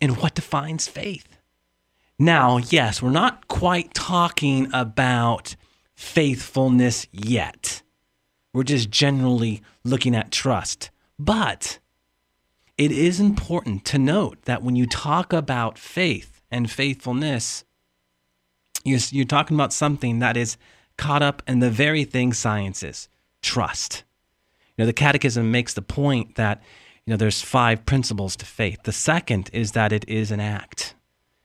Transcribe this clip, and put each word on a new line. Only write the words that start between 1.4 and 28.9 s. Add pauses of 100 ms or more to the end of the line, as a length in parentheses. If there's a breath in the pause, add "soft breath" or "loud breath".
Now,
yes,
we're
not
quite
talking
about (380)
faithfulness
yet. (680)
We're
just
generally (220 soft breath)
looking
at
trust. (280)
But (1000)
it
is
important
to
note
that
when
you
talk
about
faith
and
faithfulness, (1200)
you're, (100)
you're
talking
about
something
that
is (400 soft breath)
caught
up
in
the
very
thing
science
is, (340)
trust. (720)
You
know,
the
Catechism
makes
the
point
that, (440 soft breath)
you
know,
there's
five
principles
to
faith.
The